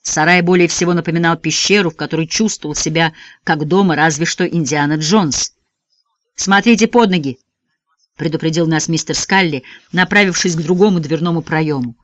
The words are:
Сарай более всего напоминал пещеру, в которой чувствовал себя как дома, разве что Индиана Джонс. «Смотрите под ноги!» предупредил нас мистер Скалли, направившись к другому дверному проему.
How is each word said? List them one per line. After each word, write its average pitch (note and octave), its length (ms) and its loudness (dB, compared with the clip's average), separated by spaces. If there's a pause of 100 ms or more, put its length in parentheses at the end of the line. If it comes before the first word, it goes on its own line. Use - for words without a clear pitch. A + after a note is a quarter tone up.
Сарай F3 400 2
более F3+ 240 4
всего F3 260 -2
напоминал E3 440 0
пещеру, F3 540 0
в - 60 -20
которой D#3+ 300 -4
чувствовал E3+ 480 -4
себя D#3+ 380 -2 (320)
как D3+ 240 -2
дома, F#3 260 4
разве D#3 320 0
что - 180 -2
Индиана D3+ 520 0
Джонс. D#3 580 0 (800)
«Смотрите G#3 540 2
под A3+ 220 4
ноги!» C#3+ 280 -2 (800)
предупредил D#3+ 500 -2
нас D#3 220 0
мистер D#3+ 280 -4
Скалли, F3 460 0 (300)
направившись F3+ 600 0
к E3 80 -4
другому F3+ 380 2
дверному D#3+ 420 -2
проему. D3 600 -2